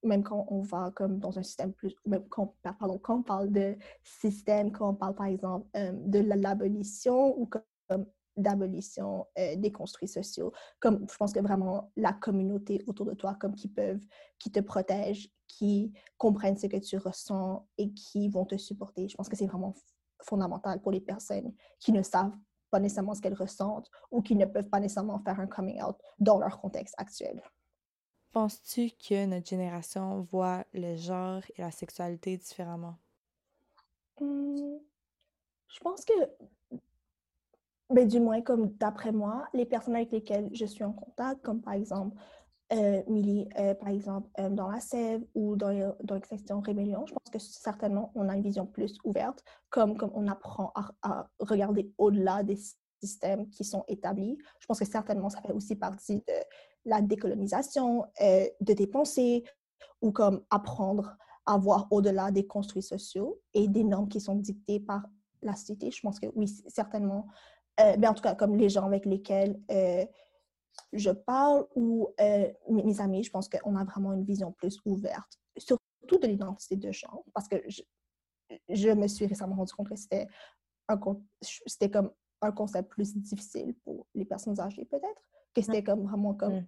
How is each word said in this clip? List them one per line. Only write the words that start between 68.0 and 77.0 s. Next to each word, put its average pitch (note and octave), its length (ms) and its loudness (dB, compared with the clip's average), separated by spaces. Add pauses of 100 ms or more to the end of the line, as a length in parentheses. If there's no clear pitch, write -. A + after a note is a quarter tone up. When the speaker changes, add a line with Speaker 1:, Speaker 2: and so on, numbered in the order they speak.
Speaker 1:
en - 20 4
tout G#3+ 80 -4
cas, G3 140 2
comme G3+ 200 4
les G#3 140 6
gens G3 160 2
avec G3 220 0
lesquels, G3 520 2 (120)
euh, F#3+ 340 2 (880)
je G#3 160 0
parle C4+ 560 4 (100)
ou, A#3 340 2 (120)
euh, G#3 300 6 (180)
mes, A3 140 6
mes G#3 180 4
amis, G3 220 2
je - 80 -6
pense G3 180 -4
qu'on G#3 260 -2
a G3 80 0
vraiment G3 300 -2
une F#3+ 100 0
vision G3 280 -2
plus G3+ 340 -6
ouverte, - 540 -4 (180)
surtout - 640 2
de B3+ 60 2
l'identité G3 480 -2
de G3 160 -4
genre, - 320 -12 (100)